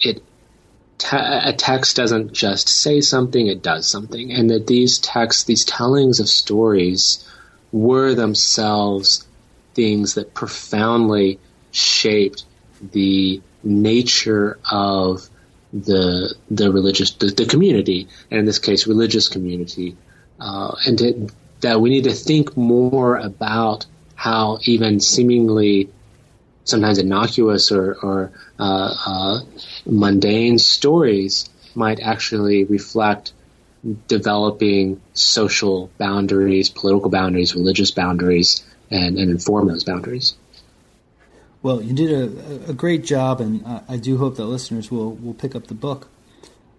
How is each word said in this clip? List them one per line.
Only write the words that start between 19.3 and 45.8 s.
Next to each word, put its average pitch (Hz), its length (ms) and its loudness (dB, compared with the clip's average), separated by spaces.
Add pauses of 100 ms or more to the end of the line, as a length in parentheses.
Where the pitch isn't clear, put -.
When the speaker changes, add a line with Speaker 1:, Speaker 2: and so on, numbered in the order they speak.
Speaker 1:
uh, 98 380 -10 (100)
and 117 120 2
to, 117 300 0 (340)
that 113 180 2
we 120 100 4
need 135 140 2
to 127 80 2
think 151 440 0
more 123 600 2
about 110 720 -4 (280)
how 110 480 -2
even 110 380 2
seemingly 107 920 2 (720)
sometimes 107 340 2
innocuous 98 720 2
or, 98 320 0
or, 95 300 -4 (260)
uh, 98 360 -2 (120)
uh, 95 340 -4 (460)
mundane 104 720 2
stories 117 880 2 (260)
might 110 260 -2
actually 104 640 0
reflect 104 680 -2 (760)
developing 104 920 0 (120)
social 98 840 0
boundaries, 98 720 0
political 98 400 0
boundaries, 90 440 0
religious 95 360 0
boundaries, 90 720 0 (260)
and, 92 280 -2
and 95 120 0
inform 98 380 0
those 82 160 -4
boundaries. 120 500 -6 (1300)
Speaker 2:
Well, 127 200 -2
you 120 120 -4
did 156 180 0
a, 135 580 -6
a - 20 -8
great 165 320 -2
job, 131 360 0
and 110 260 -4
I, 120 220 -10
I 131 80 -8
do 127 200 -2
hope 131 200 -2
that 113 80 -8
listeners 117 460 -8
will, 113 220 -6
will 117 220 -12
pick 131 200 -10
up 120 120 -12
the 110 80 -14
book. 135 340 -10 (720)